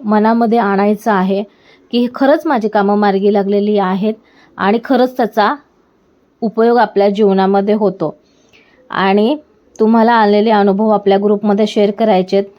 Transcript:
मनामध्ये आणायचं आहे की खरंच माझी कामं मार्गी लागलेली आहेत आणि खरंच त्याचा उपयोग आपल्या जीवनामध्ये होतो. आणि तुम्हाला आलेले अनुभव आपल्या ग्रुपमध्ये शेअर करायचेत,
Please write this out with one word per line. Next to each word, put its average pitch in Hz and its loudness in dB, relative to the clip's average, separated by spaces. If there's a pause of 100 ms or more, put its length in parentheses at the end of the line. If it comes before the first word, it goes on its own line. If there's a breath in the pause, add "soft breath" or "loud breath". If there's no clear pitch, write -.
मनामध्ये 220 2
आणायचं 202 0
आहे 196 0 (480 soft breath)
की 240 0
खरंच 285 2
माझी 240 -2
कामं 208 0
मार्गी 202 0
लागलेली 202 0
आहेत 196 -2 (440 soft breath)
आणि 208 -2
खरंच 254 -2
त्याचा 226 -2 (880)
उपयोग 226 0
आपल्या 208 0
जीवनामध्ये 196 0
होतो. 190 -4 (720 soft breath)
आणि 208 0 (420)
तुम्हाला 226 2
आलेले 208 2
अनुभव 202 0
आपल्या 202 0
ग्रुपमध्ये 208 0
शेअर 208 -2
करायचेत, 196 0 (160)